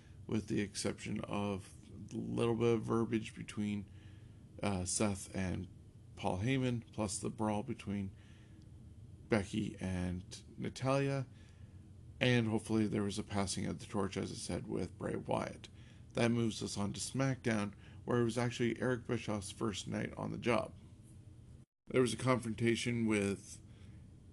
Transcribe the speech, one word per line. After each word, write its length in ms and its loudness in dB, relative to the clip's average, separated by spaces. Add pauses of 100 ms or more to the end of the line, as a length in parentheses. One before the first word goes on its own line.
(260)
with 220 0
the 120 2
exception 600 -2
of 500 -2 (420)
a 40 -6
little 380 2
bit 200 6
of 80 2
verbiage 520 2
between, 520 -2 (760)
uh, 220 2
Seth 500 0
and 320 0 (500)
Paul 240 0
Heyman, 420 2 (100)
plus 260 -2
the 120 -2
brawl 320 0
between 480 -4 (1200)
Becky 500 2
and 420 0 (360)
Natalya, 680 0 (920)
and 280 8
hopefully 380 4
there 160 4
was 160 2
a 60 -2
passing 420 2
of 120 0
the 80 -10
torch, 320 0
as 120 0
I 40 -4
said, 320 -2
with 320 -2
Bray 180 -2
Wyatt. 520 -2 (460)
That 160 6
moves 320 2
us 140 -2
on 160 0
to 80 -6
SmackDown, 720 2 (320)
where 160 4
it 40 6
was 120 2
actually 440 2
Eric 260 2
Bischoff's 440 -2
first 380 -2
night 300 -2
on 140 -2
the 60 -4
job. 340 4 (1160)
There 140 6
was 100 4
a 60 -4
confrontation 880 2
with 520 2 (760)